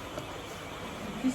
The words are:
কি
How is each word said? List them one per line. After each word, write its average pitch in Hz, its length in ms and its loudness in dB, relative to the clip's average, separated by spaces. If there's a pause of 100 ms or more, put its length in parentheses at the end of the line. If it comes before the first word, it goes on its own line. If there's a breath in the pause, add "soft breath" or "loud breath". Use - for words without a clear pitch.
(1200)
কি 262 160 8